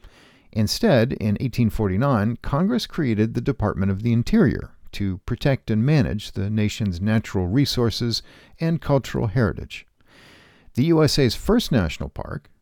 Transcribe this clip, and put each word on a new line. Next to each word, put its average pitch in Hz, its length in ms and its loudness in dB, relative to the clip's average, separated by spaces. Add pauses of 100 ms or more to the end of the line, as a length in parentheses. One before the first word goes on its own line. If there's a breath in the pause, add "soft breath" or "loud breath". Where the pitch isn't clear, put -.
(540 soft breath)
Instead, 117 600 2
in 101 260 -2
eighteen 120 300 0
forty-nine, 110 720 0
Congress 196 460 -2
created 113 480 0
the - 60 -4
Department 101 500 -2
of 98 100 -4
the 117 100 0
Interior 117 600 2 (220)
to 95 320 -4
protect 131 440 -2
and 110 160 2
manage 113 460 0
the 98 180 -4
nation's 104 500 -2
natural 104 460 0
resources 120 800 0 (360 loud breath)
and 165 220 -2
cultural 123 460 0
heritage. 98 580 -2 (880 soft breath)
The 131 120 0
U 165 180 4
S 147 160 2
A's 127 160 2
first - 360 0
national 82 380 0
park, - 400 -12 (120)